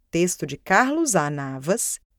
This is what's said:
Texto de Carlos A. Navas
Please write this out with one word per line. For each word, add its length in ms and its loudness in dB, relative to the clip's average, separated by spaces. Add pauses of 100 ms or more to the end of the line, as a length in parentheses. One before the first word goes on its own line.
(120)
Texto 340 0
de 120 -8
Carlos 580 2
A. 160 2
Navas 680 -4 (200)